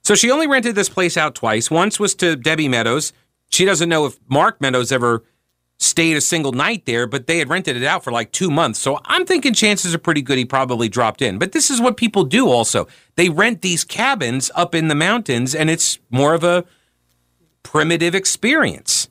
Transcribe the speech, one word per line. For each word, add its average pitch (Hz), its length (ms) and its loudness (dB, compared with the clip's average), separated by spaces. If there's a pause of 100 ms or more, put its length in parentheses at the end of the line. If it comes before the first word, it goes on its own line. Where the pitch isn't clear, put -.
So 208 100 2
she 233 160 4
only 311 160 2
rented 240 300 0
this 196 140 0
place 175 260 -2
out 156 200 0
twice. 113 360 -2
Once 190 300 0
was 202 140 0
to 170 200 0
Debbie 156 320 0
Meadows. 120 460 0 (360)
She - 140 0
doesn't 175 240 2
know 160 180 2
if - 220 -8
Mark 151 320 2
Meadows 127 320 0
ever 120 320 0 (560)
stayed 165 380 2
a 143 40 0
single 151 300 -2
night 165 340 -2
there, 120 220 -2
but 131 200 -6
they 165 100 0
had 147 100 -2
rented 160 300 -4
it 127 80 -4
out 170 180 0
for, 127 80 -6
like, 117 220 -4
two 180 180 -2
months. 143 260 0
So 139 280 -2
I'm 359 200 0
thinking 285 280 0
chances 196 420 0
are 156 40 -4
pretty 151 220 0
good 135 160 -2
he 127 60 0
probably 123 460 -2
dropped 113 320 0
in. 104 180 -2
But 190 140 -4
this 285 180 0
is 247 80 -2
what 247 160 2
people 202 300 0
do 196 240 2
also. 117 400 0 (260)
They 180 140 4
rent 196 320 0
these 175 240 -2
cabins 165 680 -2
up 170 220 -2
in 160 140 2
the 147 60 2
mountains, 147 600 0
and 156 140 2
it's - 280 0 (120)
more 143 240 4
of 165 100 0
a 175 220 2 (1000)
primitive 165 500 0
experience. 196 960 -2